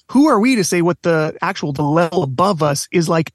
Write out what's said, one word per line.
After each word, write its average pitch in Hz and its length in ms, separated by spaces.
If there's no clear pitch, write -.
who 294 220
are 226 100
we 254 160
to 196 80
say 175 180
what 170 200
the 160 400
actual, 170 320
the 151 100
level 165 400
above 156 400
us 143 300
is 170 160
like 165 260